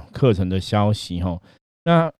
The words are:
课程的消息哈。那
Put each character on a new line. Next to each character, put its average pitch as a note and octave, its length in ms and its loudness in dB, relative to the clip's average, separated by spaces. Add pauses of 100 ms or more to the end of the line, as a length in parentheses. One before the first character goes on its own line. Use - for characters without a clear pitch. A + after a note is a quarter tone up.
(120)
课 B2 220 2
程 F2+ 160 0
的 F#2+ 100 0
消 G#2 320 0
息 F2+ 300 -6
哈。 F2 180 -4 (460)
那 E3 340 2